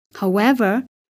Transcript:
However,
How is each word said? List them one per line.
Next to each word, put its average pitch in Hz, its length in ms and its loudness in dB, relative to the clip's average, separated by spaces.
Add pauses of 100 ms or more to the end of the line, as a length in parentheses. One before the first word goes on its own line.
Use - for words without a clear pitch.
(140)
However, 214 720 0 (260)